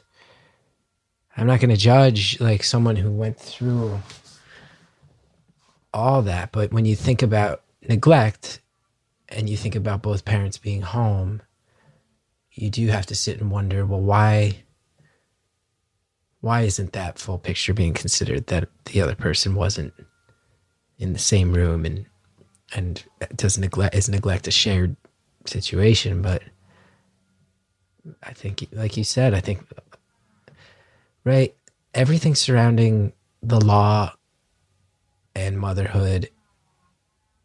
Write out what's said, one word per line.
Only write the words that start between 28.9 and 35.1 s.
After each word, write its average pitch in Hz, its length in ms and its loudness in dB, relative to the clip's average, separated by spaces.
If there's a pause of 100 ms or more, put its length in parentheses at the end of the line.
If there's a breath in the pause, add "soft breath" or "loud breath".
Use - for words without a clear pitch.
you 110 80 -2
said, 127 300 2
I 95 60 0
think, 95 260 -6 (1600 soft breath)
right, 131 320 2 (400)
everything 151 400 2
surrounding 113 800 4 (280)
the 113 180 2
law 104 540 4 (1200)